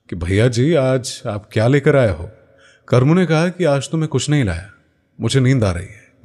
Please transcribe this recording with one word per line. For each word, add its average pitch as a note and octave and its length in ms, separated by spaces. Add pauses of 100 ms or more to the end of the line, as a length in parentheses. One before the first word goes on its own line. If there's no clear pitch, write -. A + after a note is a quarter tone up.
(100)
कि - 60
"भैया F#2+ 320
जी, C3 260
आज C3 520
आप G#2 260
क्या A2 140
लेकर C#3+ 300
आए A#2+ 140
हो?" E2 200 (580)
करमू C3 260
ने F3+ 120
कहा D#3+ 220
कि F3+ 160
"आज C#3 260
तो E3 60
मैं D#3 120
कुछ C3+ 220
नहीं C#3+ 140
लाया, F2+ 260 (500)
मुझे B2 200
नींद B2+ 240
आ F#2+ 60
रही F2 160
है, - 260 (120)